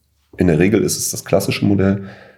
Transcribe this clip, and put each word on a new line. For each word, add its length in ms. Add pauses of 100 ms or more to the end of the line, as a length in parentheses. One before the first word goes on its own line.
(380)
In 80
der 140
Regel 240
ist 140
es 120
das 160
klassische 400
Modell, 380 (340)